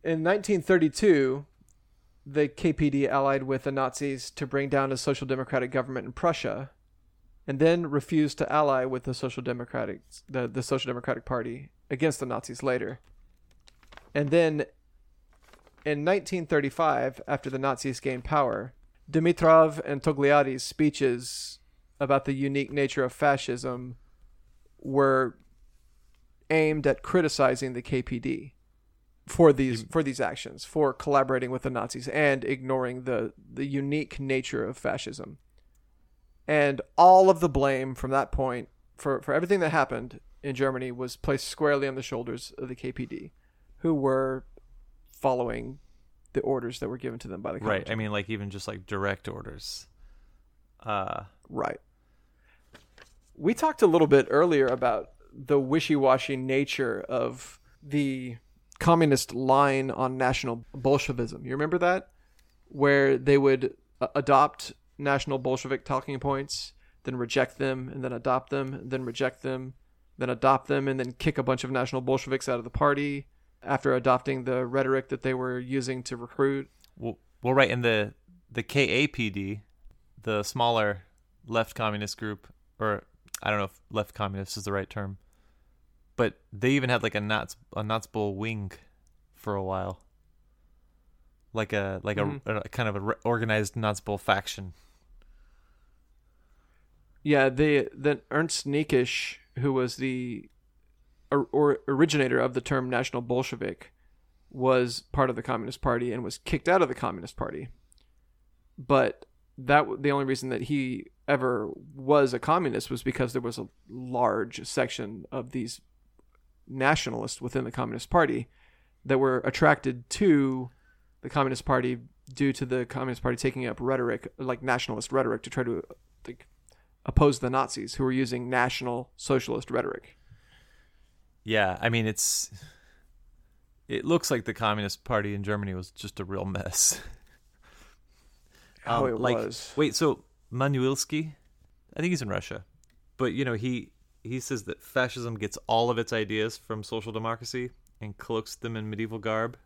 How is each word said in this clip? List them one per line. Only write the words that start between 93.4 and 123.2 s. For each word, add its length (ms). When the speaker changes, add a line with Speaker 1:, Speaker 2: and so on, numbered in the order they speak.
Speaker 2:
Nazbol 440
faction. 540
Speaker 1:
Yeah, 280
the, 440
then 280
Ernst 360
Niekisch, 720
who 120
was 260
the 520
or, 200
or 360
originator 520
of 140
the 80
term 280
National 320
Bolshevik, 720
was 540
part 160
of 60
the 80
Communist 380
Party 300
and 120
was 160
kicked 280
out 140
of 80
the 60
Communist 420
Party. 320
But 480
that 240
w-, 200
the 100
only 140
reason 240
that 140
he 440
ever 420
was 380
a 60
communist 520
was 120
because 300
there 80
was 160
a 100
large 800
section 640
of 200
these 280
nationalists 760
within 220
the 80
Communist 380
Party 380
that 140
were 200
attracted 720
to 600
the 80
Communist 360
Party 340
due 200
to 120
the 200
Communist 360